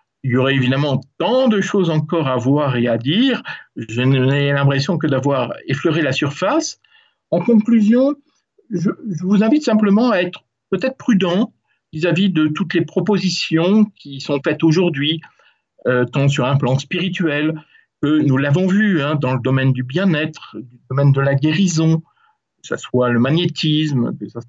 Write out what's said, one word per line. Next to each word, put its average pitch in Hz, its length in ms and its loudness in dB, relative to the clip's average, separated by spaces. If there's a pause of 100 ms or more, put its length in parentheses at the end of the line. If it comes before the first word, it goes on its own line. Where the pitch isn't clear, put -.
(240)
Il 131 80 -4
y 117 40 2
aurait 135 200 2
évidemment 135 440 0 (180)
tant 254 300 2
de 214 140 2
choses 185 280 0
encore 156 380 0
à 131 80 0
voir 131 400 0
et 120 140 0
à 113 80 0
dire. 202 440 0 (360)
Je 113 240 -6
n'ai 135 500 2
l'impression 139 460 0
que 151 100 -2
d'avoir 131 460 -2 (120)
effleuré 156 360 -2
la 143 100 -2
surface. 190 680 -4 (500)
En 175 80 0
conclusion, 233 760 2 (540)
je, 180 200 -4 (200)
je 165 140 -6
vous 196 200 2
invite 294 200 2
simplement 214 480 2
à 196 60 2
être 180 260 -4 (280)
peut-être 185 260 -2
prudent 190 560 0 (400)
vis-à-vis 170 380 0
de 156 160 2
toutes 151 260 -4
les - 100 2
propositions 185 1000 0
qui 139 340 -10
sont 143 240 -4
faites 151 200 -2
aujourd'hui, 160 580 0 (680)
euh, 127 160 2
tant 139 240 0
sur 139 180 0
un 135 120 0
plan 131 200 0
spirituel, 160 840 -4 (380)
que 151 200 2
nous 139 160 2
l'avons 143 300 0
vu, 196 340 2
hein, 147 140 -2
dans 131 180 -2
le 131 60 -2
domaine 131 320 0
du 127 120 -4
bien-être, 156 760 -4
du - 220 -18 (100)
domaine 139 240 2
de 139 80 0
la 139 140 2
guérison, 160 640 2
que - 680 -20
ce - 80 -6
soit 123 340 0
le 120 100 2
magnétisme, 151 1000 0
que 107 80 -10
ce 117 220 -14